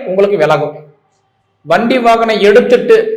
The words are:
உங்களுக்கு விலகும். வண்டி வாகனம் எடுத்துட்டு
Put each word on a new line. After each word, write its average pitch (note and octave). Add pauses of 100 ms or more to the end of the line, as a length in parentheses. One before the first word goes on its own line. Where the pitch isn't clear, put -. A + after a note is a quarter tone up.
உங்களுக்கு G3
விலகும். D3+ (840)
வண்டி G#3+
வாகனம் A3+
எடுத்துட்டு A3+ (200)